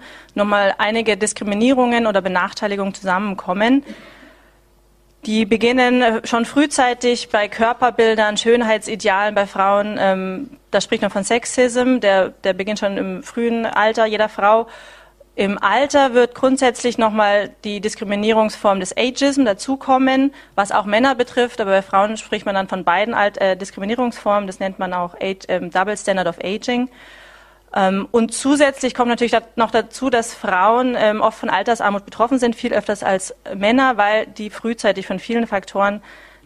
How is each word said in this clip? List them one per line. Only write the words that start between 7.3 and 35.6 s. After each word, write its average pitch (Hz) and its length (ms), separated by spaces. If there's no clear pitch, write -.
Körperbildern, 220 880
Schönheitsidealen 214 1000
bei 202 120
Frauen. 202 500
Ähm, 190 520
da 196 120
spricht 226 200
man 202 100
von 196 120
Sexism, 247 760
der, 190 300
der - 240
beginnt 196 260
schon 196 180
im 190 260
frühen 233 420
Alter 220 400
jeder 214 220
Frau. 214 400
Im 202 280
Alter 262 500
wird 240 220
grundsätzlich 254 600
noch 220 140
mal 208 400
die 208 160
Diskriminierungsform 214 1040
des - 160
Ageism 269 480
dazukommen, 262 880
was 202 180
auch 208 120
Männer 240 300
betrifft. 240 460
Aber 196 100
bei 190 100
Frauen 202 360
spricht - 280
man 202 100
dann 190 120
von 190 160
beiden 202 300
Alt-, 208 240
äh, 190 180
Diskriminierungsformen. 208 920
Das 185 140
nennt 190 180
man 185 160
auch 175 220
Age, 190 320
ähm, 175 240
Double 196 240
Standard 190 320
of 170 160
Aging. 240 460
Ähm, 196 360
und 226 220
zusätzlich 277 600
kommt 240 160
natürlich 233 220
da, 226 100
noch 220 160
dazu, 240 400
dass 226 240
Frauen, 226 600
ähm, 214 260
oft 220 180
von 233 100
Altersarmut 202 560
betroffen 240 320
sind, 233 180
viel - 160
öfters 208 320
als 190 300
Männer, 240 420
weil 208 300
die 208 240
frühzeitig 208 560
von 185 100
vielen 226 300
Faktoren 202 560